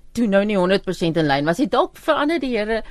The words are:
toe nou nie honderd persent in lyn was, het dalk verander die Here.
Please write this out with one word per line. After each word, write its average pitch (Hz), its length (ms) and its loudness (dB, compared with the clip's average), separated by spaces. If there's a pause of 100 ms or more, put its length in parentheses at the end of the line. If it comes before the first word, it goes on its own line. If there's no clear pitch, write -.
(120)
toe 233 140 0
nou 196 180 2
nie 214 120 0
honderd 185 280 2
persent 170 320 -2
in 160 100 2
lyn 143 180 0
was, 170 140 0
het 247 120 0
dalk 302 260 0
verander 302 440 -2
die 254 160 -4
Here. 214 340 -2